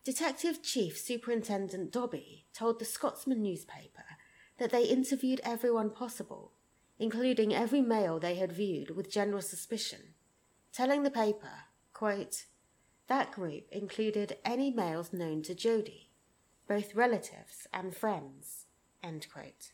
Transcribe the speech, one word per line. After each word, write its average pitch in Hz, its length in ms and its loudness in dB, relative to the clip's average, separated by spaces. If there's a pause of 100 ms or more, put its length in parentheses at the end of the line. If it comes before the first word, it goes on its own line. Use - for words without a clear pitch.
Detective 320 600 -2
Chief 180 360 -2
Superintendent 208 920 -2
Dobby 240 600 -6
told 233 260 0
the 226 60 -6
Scotsman - 580 -2
newspaper - 640 -6 (540)
that 240 120 0
they 240 140 6
interviewed 262 580 4
everyone 233 480 2
possible, - 640 -10 (460)
including 226 560 4
every 233 260 4
male 214 380 4
they 170 180 0
had 180 160 0
viewed 165 380 -2
with 190 200 -6
general 202 320 0
suspicion, - 720 -8 (580)
telling 277 300 4
the 285 80 4
paper, 214 540 0 (280)
quote, - 520 -2 (640)
"That 262 240 2
group 170 400 -6
included 208 720 -2
any 262 260 2
males 170 420 0
known 160 300 -2
to 175 120 -6
Jody, 226 560 0 (560)
both 208 280 -2
relatives - 800 0
and 185 240 -6
friends," 143 680 -4 (360)
end 156 300 -8
quote. - 420 -16